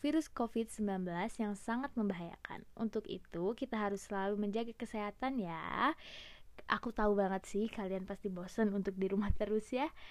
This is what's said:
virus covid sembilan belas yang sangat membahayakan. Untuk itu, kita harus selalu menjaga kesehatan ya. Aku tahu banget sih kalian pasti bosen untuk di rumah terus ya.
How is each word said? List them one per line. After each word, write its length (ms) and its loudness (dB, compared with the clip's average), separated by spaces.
virus 320 2
covid 400 0
sembilan 320 0
belas 320 0
yang 160 0
sangat 480 -2
membahayakan. 640 -2
Untuk 320 0
itu, 400 -2
kita 240 -4
harus 320 0
selalu 320 0
menjaga 320 0
kesehatan 640 -2
ya. 560 0
Aku 240 2
tahu 260 4
banget 300 2
sih 240 0
kalian 320 -2
pasti 260 -6
bosen 400 2
untuk 240 0
di 140 2
rumah 240 4
terus 400 2
ya. 180 0